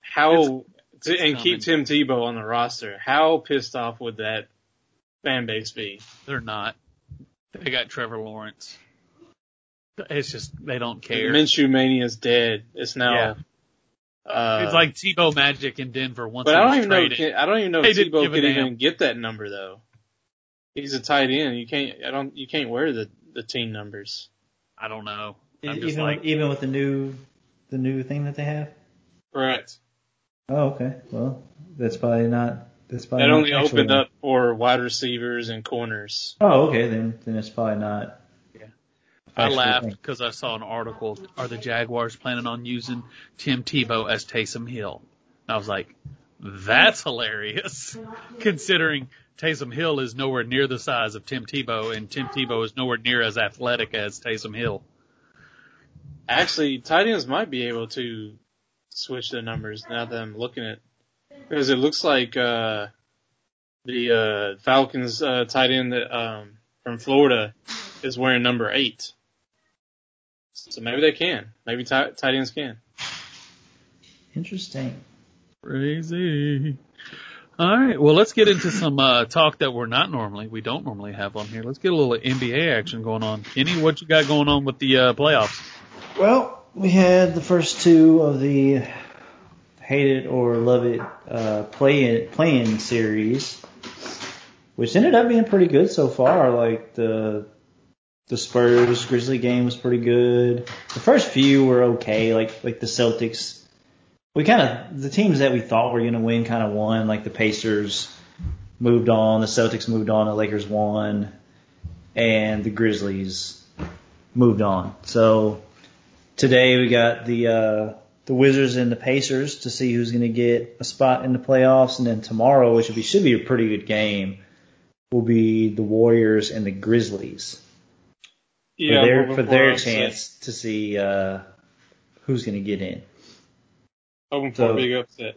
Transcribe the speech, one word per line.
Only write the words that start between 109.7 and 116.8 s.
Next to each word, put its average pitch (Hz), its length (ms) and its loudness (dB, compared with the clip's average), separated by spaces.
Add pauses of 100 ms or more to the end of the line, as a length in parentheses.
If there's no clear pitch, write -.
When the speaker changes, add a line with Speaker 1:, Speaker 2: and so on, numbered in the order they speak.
Speaker 3:
moved 110 200 -2
on, 107 180 2
the 107 80 -2
Lakers 104 320 -2
won, 104 640 -2 (800)
and 107 500 0
the 110 60 -2
Grizzlies 98 920 -4 (720)
moved 117 280 4
on. 95 400 -2
So 110 580 4 (760)
today 127 420 6
we 123 100 4